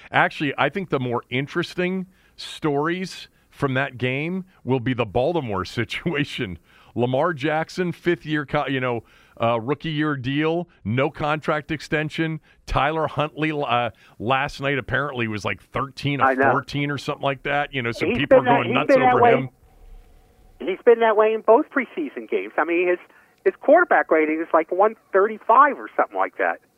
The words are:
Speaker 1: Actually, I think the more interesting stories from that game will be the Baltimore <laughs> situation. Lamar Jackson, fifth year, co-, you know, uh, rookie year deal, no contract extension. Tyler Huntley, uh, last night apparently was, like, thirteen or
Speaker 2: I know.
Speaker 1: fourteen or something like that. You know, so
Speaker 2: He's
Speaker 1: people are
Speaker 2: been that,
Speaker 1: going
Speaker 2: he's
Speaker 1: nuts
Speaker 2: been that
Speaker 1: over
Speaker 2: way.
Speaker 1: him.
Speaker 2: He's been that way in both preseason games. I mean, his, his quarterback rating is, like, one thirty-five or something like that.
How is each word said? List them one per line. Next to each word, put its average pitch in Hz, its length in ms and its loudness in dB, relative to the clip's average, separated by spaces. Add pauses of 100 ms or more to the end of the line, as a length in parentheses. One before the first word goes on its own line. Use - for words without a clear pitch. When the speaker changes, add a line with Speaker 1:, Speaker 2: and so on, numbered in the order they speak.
(120)
Speaker 1:
Actually, 151 460 0
I 135 120 2
think 190 200 -6
the 139 100 0
more 120 300 -2
interesting 180 800 -4 (280)
stories 160 920 -4 (220)
from 135 240 -4
that 131 240 -2
game 147 480 -4 (180)
will 127 160 0
be 117 140 -2
the 117 120 0
Baltimore 120 600 -2
<laughs> - 140 -6
situation. 127 800 -6 (360)
Lamar 131 380 0
Jackson, 160 580 -4
fifth 170 340 -4
year, 151 200 -4
co-, 143 220 -2
you 135 120 -2
know, 123 240 -2 (360)
uh, 117 200 2
rookie 135 300 -4
year 151 260 -2
deal, 151 520 -2 (160)
no 131 280 0
contract 151 580 -4
extension. 156 680 -4 (260)
Tyler 147 400 0
Huntley, 151 460 -2
uh, 120 400 -2 (260)
last 131 440 -2
night 139 180 -2
apparently 127 480 -4
was, 107 180 -6
like, 98 160 -6
thirteen 135 600 -6
or 131 40 4
Speaker 2:
I 135 80 4
know. 131 180 2
Speaker 1:
fourteen 143 380 -2
or 143 80 -4
something - 260 -8
like 139 200 -4
that. 143 300 -2
You 131 100 -4
know, 117 80 -2
so 156 160 -4
Speaker 2:
He's 233 100 -2
Speaker 1:
people 254 220 4
are - 20 6
Speaker 2:
been 254 40 -6
that, 240 100 4
Speaker 1:
going 240 120 0
Speaker 2:
he's - 60 -2
Speaker 1:
nuts - 140 0
Speaker 2:
been 269 140 6
that 254 120 4
Speaker 1:
over 240 80 2
Speaker 2:
way. 240 140 8
Speaker 1:
him. 131 140 -2 (1120)
Speaker 2:
He's 180 240 -6
been 233 180 6
that 220 140 4
way 220 180 4
in 220 80 -4
both 240 280 4
preseason 143 580 -6
games. 104 300 -4
I 156 60 0
mean, 170 240 0
his, 180 100 2 (480)
his 196 160 2
quarterback 277 480 4
rating 156 320 2
is, 160 100 -6
like, 165 200 2
one 208 240 2 (180)
thirty-five 220 640 4
or 107 180 -14
something - 220 -2
like 95 220 -2
that. 85 200 0 (180)